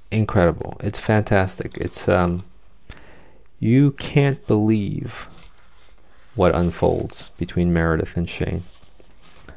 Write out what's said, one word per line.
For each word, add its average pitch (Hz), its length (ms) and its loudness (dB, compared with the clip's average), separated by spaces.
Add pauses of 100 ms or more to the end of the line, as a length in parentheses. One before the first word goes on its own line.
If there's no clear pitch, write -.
(100)
incredible. 104 680 2
It's - 180 -6
fantastic. 104 800 0
It's, - 320 -6
um, 90 360 2 (1160)
you 131 320 4
can't 139 540 0
believe 107 840 0 (1040)
what 95 200 4
unfolds 87 840 -2
between 87 360 0
Meredith 82 440 0
and 87 140 -4
Shane. 90 320 -6 (960)